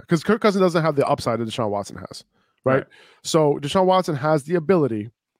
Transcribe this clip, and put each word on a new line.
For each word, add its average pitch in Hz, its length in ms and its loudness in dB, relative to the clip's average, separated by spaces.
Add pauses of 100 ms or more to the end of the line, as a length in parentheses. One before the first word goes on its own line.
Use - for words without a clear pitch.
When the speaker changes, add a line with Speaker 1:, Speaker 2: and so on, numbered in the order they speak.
Speaker 1:
'cause 170 160 0
Kirk 226 180 0
Cousins 202 220 2
doesn't 170 220 2
have 156 100 0
the 135 100 2
upside 123 360 -2
that 117 80 -4
Deshaun 110 220 -4
Watson 101 260 -8
has, - 260 -18 (420)
right? 131 100 2
Speaker 2:
Right. 143 120 -2 (380)
Speaker 1:
So 151 360 2
Deshaun 185 260 0
Watson 185 280 2
has 151 300 0
the 165 100 -4
ability 143 560 0 (280)